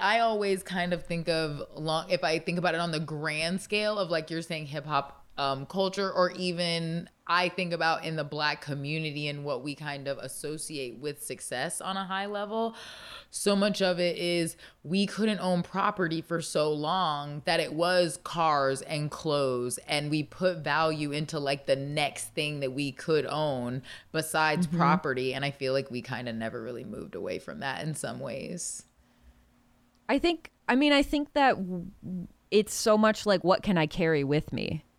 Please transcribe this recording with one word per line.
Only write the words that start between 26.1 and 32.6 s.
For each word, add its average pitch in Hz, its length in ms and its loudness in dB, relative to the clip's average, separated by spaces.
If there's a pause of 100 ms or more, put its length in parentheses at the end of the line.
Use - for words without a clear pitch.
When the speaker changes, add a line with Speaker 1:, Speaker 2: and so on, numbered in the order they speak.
Speaker 1:
never 113 300 -6
really 120 220 -10
moved - 300 -10
away 90 260 -4
from 76 200 -12
that 131 240 -4
in 156 100 -4
some 123 260 -8
ways. - 640 -8 (1200)
Speaker 2:
I 269 120 4
think, 339 300 0 (180)
I 240 80 4
mean, 294 160 6
I 285 100 6
think 294 320 0
that 277 220 6
w-, 180 300 -6 (160)
w-, 180 260 -8 (240)
it's 208 200 6